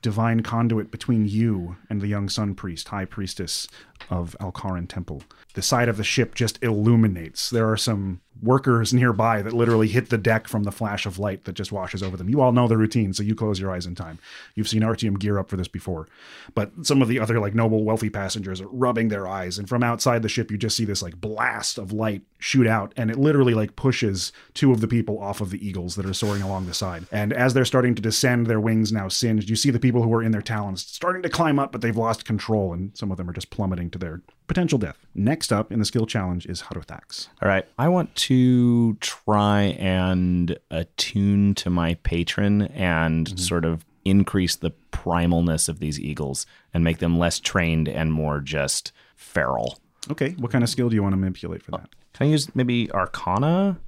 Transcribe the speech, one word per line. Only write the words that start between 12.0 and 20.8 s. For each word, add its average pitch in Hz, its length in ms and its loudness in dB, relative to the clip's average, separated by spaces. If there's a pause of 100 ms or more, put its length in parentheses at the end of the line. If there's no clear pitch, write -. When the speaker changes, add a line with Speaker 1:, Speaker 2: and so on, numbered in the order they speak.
Speaker 1:
over 92 140 -6
them. 90 140 -4
You 143 100 4
all 127 120 6
know 120 140 6
the 113 120 4
routine, 110 340 2
so 104 100 -4
you 107 120 0
close 104 260 -2
your 95 100 -4
eyes 90 140 -6
in 90 100 -8
time. 82 240 -12 (360)
You've 107 140 -2
seen 110 120 2
Artyom 110 380 0
gear 101 200 0
up 92 120 -6
for 95 80 -4
this 90 100 -4
before. 82 400 -8 (460)
But 104 160 -2 (160)
some 135 160 4
of 113 60 2
the 123 120 0
other, 113 180 0
like, 101 160 -2
noble, 110 300 2
wealthy 110 240 0
passengers 95 540 -6
are 101 60 -14
rubbing 117 400 0
their 98 200 -4
eyes, 92 300 -6
and 101 100 -10
from 120 140 0
outside 117 400 0
the 110 80 -2
ship, 113 200 -4
you 104 60 -4
just 104 200 -2
see 113 100 -2